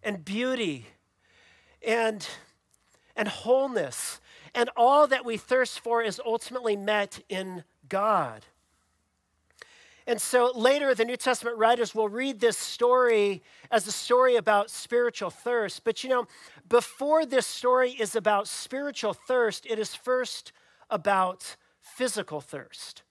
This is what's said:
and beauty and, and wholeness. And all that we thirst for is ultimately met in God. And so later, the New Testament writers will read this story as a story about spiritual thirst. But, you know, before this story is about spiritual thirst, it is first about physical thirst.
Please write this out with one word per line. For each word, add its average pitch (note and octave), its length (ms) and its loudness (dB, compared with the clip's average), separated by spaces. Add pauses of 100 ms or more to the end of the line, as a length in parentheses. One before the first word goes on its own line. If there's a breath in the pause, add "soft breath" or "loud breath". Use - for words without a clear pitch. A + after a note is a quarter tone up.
and G3 240 -8
beauty G#3 600 -4 (960 soft breath)
and, A3 420 -2 (880 loud breath)
and G#3 120 -2
wholeness. A#3 920 -2 (360 loud breath)
And A#3+ 200 0
all C#4 300 6
that C4 180 0
we A#3 140 -4
thirst B3+ 440 0
for A#3 200 0
is G#3+ 240 -4
ultimately A#3 500 -2
met G3+ 440 -2 (100)
in F#3 340 -8 (260)
God. F#3+ 540 0 (1600 loud breath)
And A#3 120 0
so B3 360 4
later, C4+ 400 4
the A3+ 100 2
New B3 120 -6
Testament A#3 400 -2
writers A3+ 360 2
will G#3+ 160 0
read A#3+ 300 -6
this A3+ 180 2
story A#3 840 2 (260 loud breath)
as G#3+ 160 2
a G#3+ 60 -8
story B3 440 4
about G#3 360 2
spiritual A#3+ 580 -2
thirst. A3+ 540 -4
But, A3 200 -4
you C4 60 -10
know, B3 180 0 (400 loud breath)
before C#4+ 560 2
this B3+ 220 0
story B3+ 460 2
is A3+ 240 -4
about G#3 320 0
spiritual C4 680 -6
thirst, A#3+ 560 -2
it A3+ 80 -2
is G#3+ 160 -6
first - 600 -6 (360 soft breath)
about F#3+ 680 0 (220)
physical G3+ 640 -6
thirst. - 680 -16